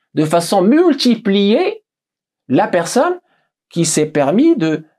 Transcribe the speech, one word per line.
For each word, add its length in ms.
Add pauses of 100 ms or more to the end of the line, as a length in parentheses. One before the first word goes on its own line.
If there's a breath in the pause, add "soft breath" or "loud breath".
(140)
de 100
façon 380
multipliée 1200 (640)
la 200
personne 520 (520)
qui 140
s'est 200
permis 500
de 280 (160)